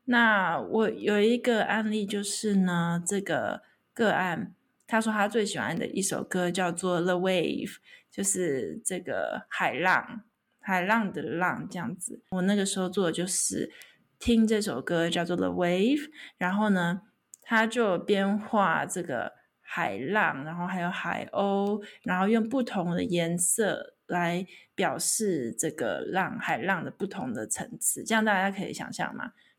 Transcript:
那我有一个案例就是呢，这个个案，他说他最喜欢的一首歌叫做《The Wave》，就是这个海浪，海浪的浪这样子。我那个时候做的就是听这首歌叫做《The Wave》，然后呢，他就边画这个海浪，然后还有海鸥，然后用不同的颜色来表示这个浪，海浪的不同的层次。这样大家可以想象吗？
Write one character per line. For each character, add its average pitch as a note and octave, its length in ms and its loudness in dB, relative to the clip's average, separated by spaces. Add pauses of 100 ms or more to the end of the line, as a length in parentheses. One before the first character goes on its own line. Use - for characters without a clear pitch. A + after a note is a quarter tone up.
那 G#3+ 540 4
我 F3+ 300 0
有 G#3 300 0
一 A3+ 180 4
个 A#3+ 240 2
案 G#3+ 260 0
例 G#3+ 160 0
就 G3+ 200 -4
是 G3+ 320 0
呢， E3+ 500 2
这 G3 140 0
个 C3+ 420 -2 (320)
个 G3 220 2
案， F3 360 -2 (320)
他 A3+ 160 2
说 A3 120 2
他 G#3 160 2
最 G#3+ 180 0
喜 G#3+ 100 -6
欢 C#3 220 -2
的 - 80 -2
一 - 160 -2
首 - 220 -2
歌 F3+ 260 0
叫 F3 220 0
做 F3 320 0
《The F3+ 100 2
Wave》， F3+ 520 0 (440)
就 G3+ 140 -6
是 C#3+ 600 -2
这 F#3 140 -2
个 F#2 500 -4
海 C#3+ 260 -2
浪， E3+ 480 0 (380)
海 F#3 220 0
浪 G3+ 300 2
的 D3 100 -6
浪 D#3 480 -2
这 F#3 80 -10
样 F3 180 -6
子。 - 240 -12 (100)
我 F#3 120 0
那 G3 120 4
个 G3+ 100 2
时 G3 140 -2
候 F#3 100 0
做 F#3 180 0
的 D#3+ 60 2
就 E3+ 140 -2
是 - 460 -2 (460)
听 A3+ 280 6
这 G#3+ 140 2
首 C#3+ 220 -2
歌 E3+ 260 2
叫 E3+ 160 0
做 F3+ 140 0
《The F#3 100 0
Wave》， F3+ 580 2 (300)
然 F3+ 180 -2
后 G#3+ 160 2
呢， F3+ 320 2 (400)
他 A3+ 240 2
就 A3+ 320 2
边 G3 400 2
画 F3+ 460 2
这 F#3 180 -4
个 - 300 -4 (280)
海 B2 380 -4
浪， D3 460 0
然 D#3+ 120 -8
后 F3 100 -4
还 F#3 140 -4
有 F3 100 -2
海 - 420 -4
鸥， G3+ 500 0 (200)
然 F#3 180 0
后 G3 80 2
用 A3+ 180 4
不 B3+ 160 0
同 F3+ 300 -2
的 F3+ 120 0
颜 E3+ 340 0
色 - 560 -2 (120)
来 F3 400 -2 (280)
表 D3+ 240 0
示 E3 540 0
这 - 180 -2
个 G#2 300 -2
浪， - 380 -2
海 D#3 200 -2
浪 E3 260 -2
的 C#3 60 -8
不 - 160 -6
同 F#3+ 260 -6
的 A2 140 -6
层 - 320 -8
次。 - 240 -2
这 A3 120 -2
样 A3 100 4
大 G#3+ 100 4
家 G3 200 0
可 G3 100 -6
以 - 80 -6
想 - 200 -10
象 - 220 -6
吗？ - 180 -10 (260)